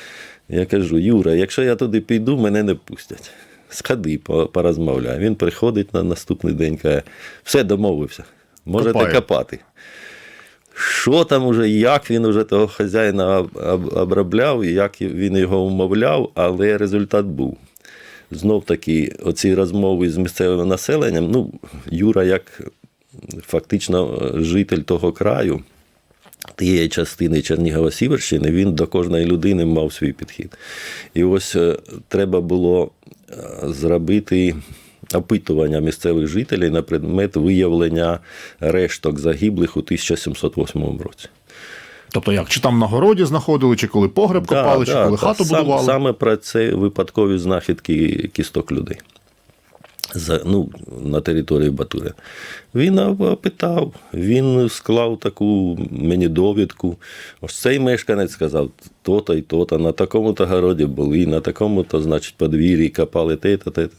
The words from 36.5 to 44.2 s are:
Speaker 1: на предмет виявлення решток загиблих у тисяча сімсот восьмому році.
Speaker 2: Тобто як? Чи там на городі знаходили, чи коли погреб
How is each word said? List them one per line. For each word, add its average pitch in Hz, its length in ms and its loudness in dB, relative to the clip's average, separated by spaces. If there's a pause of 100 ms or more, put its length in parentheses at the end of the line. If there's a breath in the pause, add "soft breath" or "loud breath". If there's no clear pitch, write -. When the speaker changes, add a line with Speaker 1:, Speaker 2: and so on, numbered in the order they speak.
Speaker 1:
на 82 100 0
предмет 85 540 -2
виявлення 85 800 2 (420 loud breath)
решток 82 580 0
загиблих 82 580 0
у 78 60 -4
тисяча - 340 -2
сімсот - 400 -6
восьмому 73 420 -4
році. - 300 -14 (840 loud breath)
Speaker 2:
Тобто 107 180 0
як? 98 160 0
Чи - 120 -2
там 120 180 2
на 113 80 4
городі 180 380 4
знаходили, 131 520 2
чи 110 100 -2
коли 101 220 2
погреб 185 380 0